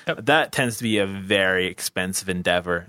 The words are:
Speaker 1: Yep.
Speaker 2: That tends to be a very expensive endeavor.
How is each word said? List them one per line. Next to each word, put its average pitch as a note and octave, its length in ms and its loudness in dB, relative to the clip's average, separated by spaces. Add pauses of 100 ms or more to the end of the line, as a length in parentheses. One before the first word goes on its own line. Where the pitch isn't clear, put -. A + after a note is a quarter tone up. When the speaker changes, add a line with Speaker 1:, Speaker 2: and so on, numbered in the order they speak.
Speaker 1:
Yep. D3 180 -4
Speaker 2:
That D3 260 2
tends A#2+ 260 -2
to A#2+ 60 -10
be A2 140 0
a G2 100 2
very F#2+ 600 2
expensive F#2 600 -6
endeavor. F2 600 0